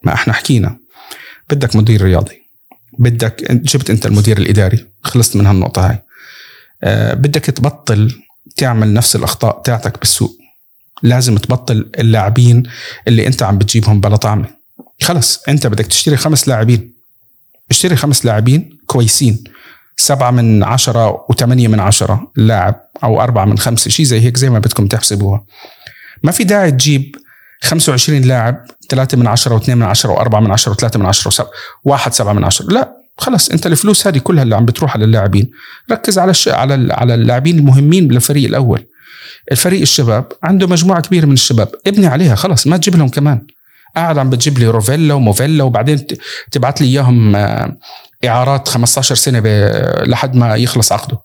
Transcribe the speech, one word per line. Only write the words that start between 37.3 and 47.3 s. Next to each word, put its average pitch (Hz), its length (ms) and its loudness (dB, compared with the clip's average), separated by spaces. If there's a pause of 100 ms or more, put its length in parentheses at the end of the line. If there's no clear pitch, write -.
المهمين 147 500 4
للفريق 127 400 0
الأول. 117 380 0 (680)
الفريق 180 300 0
الشباب 120 440 0 (180)
عنده 185 240 2
مجموعة 175 340 2
كبيرة 170 240 0
من 143 80 4
الشباب، 123 360 0 (180)
ابني 202 200 2
عليها، 143 280 2
خلص، 147 320 0
ما 175 100 2
تجيب 180 180 0
لهم 147 140 4
كمان. 139 320 0 (540)
قاعد 165 220 -2
عم 131 120 0
بتجيب 131 300 0
لي 117 80 4
روفيلا 131 460 0
وموفيلا، 139 500 0
وبعدين 127 440 0
ت-، - 100 -10 (340)
تبعت 131 300 -2
لي 139 60 2
إياهم، 123 480 4